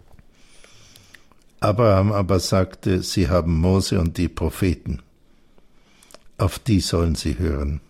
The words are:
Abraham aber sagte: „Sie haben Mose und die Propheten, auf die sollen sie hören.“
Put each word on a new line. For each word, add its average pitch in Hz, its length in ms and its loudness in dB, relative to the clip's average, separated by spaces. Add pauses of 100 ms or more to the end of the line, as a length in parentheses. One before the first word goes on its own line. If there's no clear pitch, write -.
(1600)
Abraham 104 520 4
aber 98 280 0
sagte: 92 640 -2
„Sie 90 260 0
haben 85 300 2
Mose 92 420 2
und 82 180 -2
die 85 120 0
Propheten, - 720 -4 (1400)
auf 101 220 -2
die 101 200 2
sollen 85 360 0
sie - 240 -4
hören.“ 73 500 -4